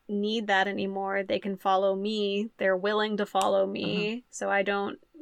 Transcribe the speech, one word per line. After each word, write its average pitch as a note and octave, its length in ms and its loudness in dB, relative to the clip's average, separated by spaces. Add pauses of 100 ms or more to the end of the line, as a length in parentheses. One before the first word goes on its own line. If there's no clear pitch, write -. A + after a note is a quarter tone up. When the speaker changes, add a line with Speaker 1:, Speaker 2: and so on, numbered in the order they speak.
Speaker 1:
need G#3 400 -2
that G3 200 4
anymore. G3 560 -2
They F#3+ 160 -2
can G3 180 -4
follow F#3+ 380 4
me. G3+ 640 -2
They're F#3+ 200 2
willing G#3+ 400 0
to G#3 80 -2
follow G3 400 2
me. G3+ 300 -4 (120)
Speaker 2:
Mm-hmm. A3+ 120 -4 (100)
Speaker 1:
So G3 220 -6
I G3 100 4
don't G3+ 380 -4 (220)